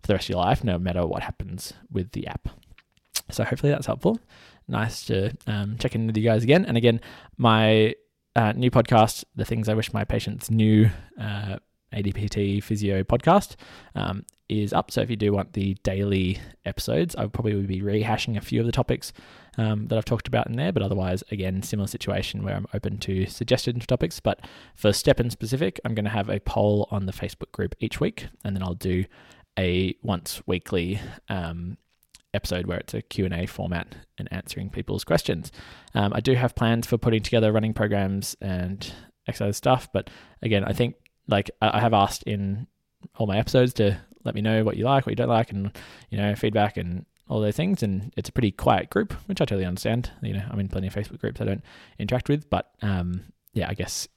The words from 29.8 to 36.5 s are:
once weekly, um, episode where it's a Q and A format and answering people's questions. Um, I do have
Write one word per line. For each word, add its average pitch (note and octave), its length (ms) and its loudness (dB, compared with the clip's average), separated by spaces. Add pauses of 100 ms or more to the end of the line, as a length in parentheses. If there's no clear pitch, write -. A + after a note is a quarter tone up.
once F#2+ 440 -6
weekly, F2+ 560 -2 (260)
um, F2 500 -6 (560)
episode F2+ 340 -4
where F2+ 100 -2
it's - 160 -10
a A2 80 -6
Q - 240 -2
and F2+ 80 -2
A F2 140 -4
format F2 480 -6 (220)
and - 140 -10
answering - 380 -8
people's G2+ 340 -6
questions. - 480 0 (440)
Um, - 180 2
I - 60 0
do B2+ 160 4
have B2 180 2